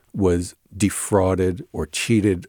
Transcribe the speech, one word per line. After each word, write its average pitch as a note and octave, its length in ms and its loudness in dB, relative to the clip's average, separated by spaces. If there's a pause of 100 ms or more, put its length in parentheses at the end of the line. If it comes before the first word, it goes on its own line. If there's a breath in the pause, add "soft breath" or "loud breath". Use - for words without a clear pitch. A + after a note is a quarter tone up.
(140)
was F2+ 420 0 (200)
defrauded F#2 960 0
or E2 140 -6
cheated G2+ 640 0